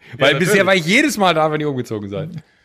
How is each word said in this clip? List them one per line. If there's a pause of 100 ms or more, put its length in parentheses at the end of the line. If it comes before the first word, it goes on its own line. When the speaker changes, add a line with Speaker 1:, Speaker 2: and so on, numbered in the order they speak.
(180)
Speaker 1:
Weil
bisher
Speaker 2:
natürlich.
Speaker 1:
war
ich
jedes
Mal
da,
wenn
ihr
umgezogen
seid. (340)